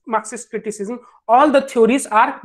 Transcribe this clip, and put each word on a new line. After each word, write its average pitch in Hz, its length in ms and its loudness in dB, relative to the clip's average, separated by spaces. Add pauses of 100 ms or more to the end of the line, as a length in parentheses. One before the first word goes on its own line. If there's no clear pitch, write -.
Marxist 226 460 -8
criticism, 214 480 -10 (300)
all 262 200 4
the 277 120 2
theories 247 480 0
are 247 360 0